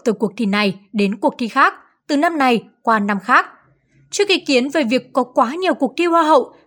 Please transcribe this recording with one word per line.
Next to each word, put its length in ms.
từ 100
cuộc 240
thi 80
này 340
đến 220
cuộc 220
thi 100
khác, 260
từ 100
năm 200
này 260
qua 180
năm 200
khác. 300
Trước 160
ý 120
kiến 300
về 140
việc 300
có 100
quá 320
nhiều 180
cuộc 240
thi 80
Hoa 180
hậu, 300